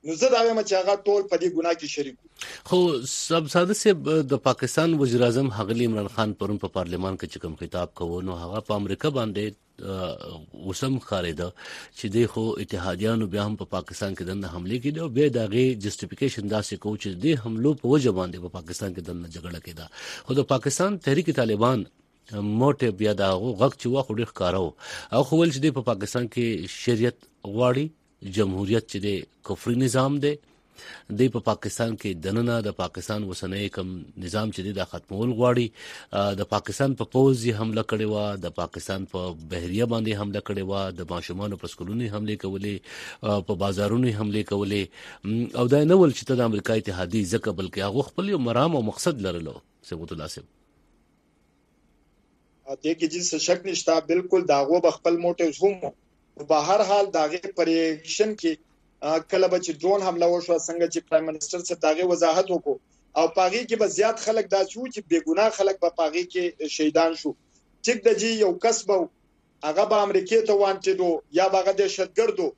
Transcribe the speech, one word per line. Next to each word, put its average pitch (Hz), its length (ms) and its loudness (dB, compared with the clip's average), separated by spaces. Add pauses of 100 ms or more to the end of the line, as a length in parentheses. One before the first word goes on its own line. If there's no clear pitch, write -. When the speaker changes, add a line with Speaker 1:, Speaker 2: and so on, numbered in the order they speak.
Speaker 1:
نو 160 140 -4
زه 254 120 6
دا 233 80 4
وایم 226 280 4
چې 190 120 2
هغه 190 140 4 (120)
ټول 202 240 4
په 175 120 2
دې 180 140 2
ګناه 170 240 2
کې 151 140 -10
شریک 139 240 -6
وو. - 100 -20 (400)
Speaker 2:
خو 180 100 4 (340)
صاحب 160 420 -2
ساده 180 280 4
صاحب، 160 280 2 (220)
د 135 160 0
پاکستان 156 540 2
وزیر 120 260 4
اعظم 127 300 0
ښاغلي 117 320 0
عمران 104 260 -2
خان 107 240 0
پرون 101 240 -2
په 95 140 -6
پارلمان 90 420 -4
کې 92 120 -8
چې - 120 -12
کوم 82 180 -6
خطاب 87 380 -6
کوو، 87 280 -4
نو 87 140 -8
هغه 98 260 -8
په 104 140 0
امریکا 101 360 -2
باندې، 104 440 -4 (140)
آه، 92 380 -6 (520)
اوس 95 180 -6
هم 131 140 0
ښکارېده 85 500 -4 (500)
چې - 160 -8
دی 117 100 6 (100)
خو 113 80 -2 (200)
اتحادیانو 101 720 -2
بیا 104 140 0
هم 104 120 -4
په 92 140 -10
پاکستان 95 400 -6
کې 90 160 -10
دننه 98 240 -6
حملې 92 280 -6
کړي 151 220 -4
او 160 120 -6
بیا 147 180 6
د 120 120 0
هغې 117 200 4 (180)
جسټیفیکیشن 104 600 -4 (100)
داسې 104 200 -2 (100)
کوو 107 180 -4
چې 104 100 -6
د 87 120 -8
دې 160 80 4 (100)
حملو 117 400 0
په 123 100 4
وجه 127 260 4
باندې 90 280 -4
په 87 100 -12
پاکستان 90 380 -8
کې 90 160 -10
دننه 87 240 -8
جګړه 85 320 -10
کېده. 80 200 -16 (380)
خو 135 160 0
د 127 140 0
پاکستان 180 440 0 (100)
تحریک 160 220 2 (120)
طالبان 113 420 2 (800)
موټیو 127 400 2
بیا 104 160 2
د 101 40 2 (120)
هغو 107 160 -2 (100)
غږ 135 200 6
چې - 120 -6
و، 135 140 0
خو 107 120 -6
ډېر 117 140 -2
ښکاره 92 320 0
و. 76 100 -6 (380)
هغه 127 160 4
خو 156 80 0
ویل 170 180 4
چې 135 100 -4
دی 156 140 6
په 120 40 -6 (100)
پاکستان 110 320 -4 (100)
کې 120 120 0 (340)
شریعت 120 380 2 (360)
غواړي، 123 320 2 (500)
جمهوریت 101 540 2
چې 101 140 -6
دی 101 120 -2 (320)
کفري 117 280 -2 (100)
نظام 131 260 2 (140)
دی. 147 100 0 (840)
دی 127 160 6
په 117 140 -2
پاکستان 110 520 -2
کې 104 100 -4 (140)
دننه 117 300 0 (100)
د 101 160 -4
پاکستان 92 480 -6
اوسنی 95 480 -6
کوم 92 160 -6 (320)
نظام 107 300 -2
چې 98 100 -10
دی 104 140 -6
دا 92 120 -2
ختمول 101 480 -4
غواړي. 123 280 4 (520)
آه، 101 220 2
د 98 140 -4
پاکستان 110 360 0 (100)
په 113 120 -2
پوځ 131 240 6 (120)
یې 113 120 0
حمله 110 300 -2
کړې 110 220 -2
وه، 104 140 -2 (180)
د - 20 -6 (120)
پاکستان 92 540 -6
په 92 80 -4 (320)
بحریه 90 400 -2
باندې 110 280 -2
حمله 101 280 -6
کړې 98 220 -4
وه، 98 120 -2 (160)
د - 20 -12 (140)
ماشومانو 95 480 -8
په 85 100 -12
سکولونو 104 320 -6
یې 104 100 -6
حملې 107 280 -4
کولې، 98 340 -6 (520)
آه، 104 200 2
په 107 140 0
بازارونو 101 460 2
یې 107 120 0
حملې 104 300 0
کولې. 101 320 0 (420)
م، 113 220 -2 (120)
او 123 140 4
دا 143 80 8
یې 151 120 4
نه 190 100 10
ول 151 160 8
چې - 100 -10
ته 131 140 2
د - 80 -
امریکا 107 240 0
اتحادي، 95 480 -2 (100)
ځکه 113 160 0 (120)
بلکې 95 280 -6
هغو 131 220 0
خپل 175 140 -4 (100)
یو 147 160 0
مرام 147 260 4
او 117 140 0
مقصد 131 380 -2
لرلو، 82 280 -6 (340)
صبغت 82 220 -10
الله 78 220 -10
صاحب. 71 120 -16 (2500)
Speaker 1:
دې 156 140 2
کې 165 160 0
هیڅ 175 160 -2 (160)
شک 180 140 4 (100)
نشته، 165 220 0 (200)
بالکل 180 400 2
د - 80 -
هغو 165 240 4
به 165 60 8 (100)
خپل 170 240 2
موټیوز 170 400 0
هم 196 180 4
وو. 143 80 -6 (600)
په 156 40 6 (120)
هر 208 200 6
حال 202 160 6 (100)
د - 100 2
هغې 175 340 -4
په 170 40 4 (100)
ریاکشن 165 580 0 (100)
کې، 165 120 2 (540)
آه، 160 120 2 (120)
کله 190 220 4
به 180 120 2
چې 165 160 -4
ډرون 196 260 2
حمله 170 240 2
وشوه، 175 360 2
څنګه 170 260 0
چې 165 160 -4
پرایم 160 200 2
منسټر 156 380 -6
صاحب 175 160 -6
د 156 100 2
هغې 170 200 0
وضاحت 170 380 4
وکړو، 151 260 0 (420)
او - 80 4 (100)
په 190 100 2
هغې 220 220 0
کې 226 120 0
به 208 60 4 (120)
زیات 220 180 2 (100)
خلک 220 280 2
داسې 190 220 0
وو 254 180 -8
چې 208 140 -8
بې 165 180 4
ګناه 196 320 4
خلک 196 240 2
به 170 160 4
په 170 80 2
هغې 165 260 -2
کې 180 120 -2 (320)
شهیدان 160 440 2
شو. 147 100 -4 (540)
ټیک 240 220 2
ده 226 140 8
جی، 226 100 0 (140)
یو 180 80 4 (120)
کس 233 140 4 (100)
به 202 120 4
و، 160 80 -2 (600)
هغه 175 220 2
به 220 60 4 (100)
امریکې 190 320 2 (100)
ته 208 140 6
وانټډ 190 380 2
و، 175 100 2 (280)
یا 190 140 6
به 190 100 6
هغه 190 180 2
دهشتګرد 196 640 0
و. 147 140 0